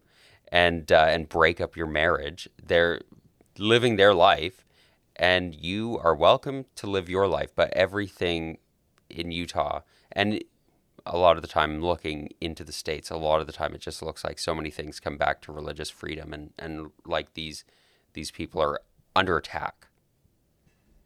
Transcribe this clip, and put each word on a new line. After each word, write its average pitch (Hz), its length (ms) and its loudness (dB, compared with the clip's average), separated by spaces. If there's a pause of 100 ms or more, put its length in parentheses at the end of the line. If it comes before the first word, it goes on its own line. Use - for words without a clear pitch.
(520)
and, 85 400 2
uh, 80 180 8
and 80 200 0
break 82 320 4
up 85 160 -6
your 82 100 -4
marriage. 76 600 -2 (160)
They're 85 380 2 (560)
living 113 400 2
their 101 160 8
life, 85 520 4 (520)
and 90 380 2
you 104 480 -4
are 82 120 4
welcome 131 500 4 (100)
to - 120 -12
live 95 220 -2
your 95 180 2
life. 73 280 -2
But 85 180 2
everything 90 840 -2 (520)
in 85 220 -8
Utah, 85 500 -4 (320)
and 104 300 0 (640)
a 80 120 -4
lot 87 180 6
of 82 60 -4
the 80 80 -12
time 78 320 -2
looking 78 480 -4 (120)
into 80 220 -8
the 78 100 -14
States, - 380 -8
a 85 60 -6
lot 78 240 0
of 73 60 -8
the 78 60 -14
time 76 220 -6
it 73 60 -16
just - 200 -12
looks 78 220 -10
like - 160 -8
so 82 160 -4
many 78 160 -6
things 76 280 -12
come 73 180 -8
back 71 240 0
to - 100 -16
religious 76 380 -10
freedom, 78 440 -12
and, 76 260 -16
and, 78 320 -12 (140)
like, 80 300 -4
these, 80 280 -10 (500)
these 76 180 -10
people 80 300 -6
are 73 200 0 (340)
under 92 220 4
attack. - 500 -8 (1200)